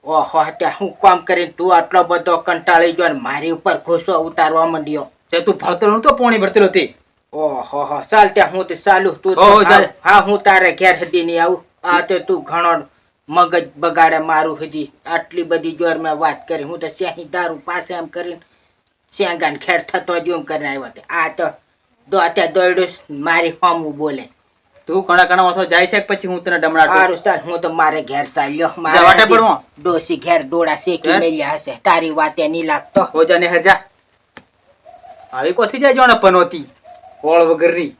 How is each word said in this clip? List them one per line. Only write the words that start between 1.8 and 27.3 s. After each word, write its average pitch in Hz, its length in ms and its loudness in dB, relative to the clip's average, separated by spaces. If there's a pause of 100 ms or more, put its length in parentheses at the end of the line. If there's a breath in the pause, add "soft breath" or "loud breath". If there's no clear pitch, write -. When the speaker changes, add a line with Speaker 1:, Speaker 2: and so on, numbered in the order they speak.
Speaker 1:
બધો 170 340 0
કંટાળી 170 540 0
ગયો 170 160 -2
ને 151 140 -4
મારી 156 300 -6
ઉપર 165 260 -2
ગુસ્સો 170 420 -2
ઉતારવા 160 460 0
માંડ્યો? 151 460 -6 (200)
Speaker 2:
તે 170 100 0
તું - 140 0
ભરતેલો 208 420 0
નતો, 254 180 2
પોણી 233 220 0
ભરતેલો 196 300 2
તે. 180 280 -2 (380)
Speaker 1:
ઓહો 143 520 -6
હો, 143 160 -6 (100)
ચાલ 214 160 6
તે 202 140 0
હું 185 260 -2
તો 165 80 -8
ચાલુ. 190 360 2
તું 185 240 -2
તો 170 60 2
Speaker 2:
ઓહો, 202 220 8
જા. 170 160 6
Speaker 1:
હા, - 80 2 (160)
હા, 196 160 6
હું 196 200 0
તારે 190 320 2
ઘેર 185 280 2
સુધી 175 240 -2
નહીં 170 200 0
આવું. 175 200 -2 (200)
આ 175 180 0
તો 180 180 -2
તું 170 240 -4
ઘણો 165 420 -2 (440)
મગજ 170 340 2 (140)
બગાડે 165 420 2
મારું 156 420 -2
હજી. 151 300 -10 (140)
આટલી 170 380 -6
બધી 160 280 -4
જોર 165 260 -2
મેં 156 200 -4
વાત - 300 -4
કરી. 151 160 -6
હું 151 160 -12
તો 160 80 -10
શેહી 170 360 -10
દારૂ 165 420 -8
પાસે 180 280 -8
એમ 170 120 -10
કરીને 170 360 -12 (760)
શેંગાને 170 400 -4
ખેર 175 240 -2
થતો 180 380 -6
જ 156 100 -6
એમ 165 140 -6
કરીને 147 240 -8
આવ્યો 135 280 -8
તે. - 140 -20
આ 165 200 -4
તો 170 140 -8 (680)
દોતે 165 380 2
દોડ્યું 175 720 -2
મારી 165 320 0
સામું 165 460 -2
બોલે. 143 320 -8 (580)
Speaker 2:
તું 190 160 -4
કણા 180 200 4
કણા 180 200 2
ઓછો 185 220 0
જાય 175 220 2
છે 208 120 0
કે 202 60 -6
પછી 196 220 -6
હું 180 160 -8
તને 175 160 -2
ડમણાટું? 160 360 2
Speaker 1:
સારું, 185 220 2
ચાલ, 180 220 -2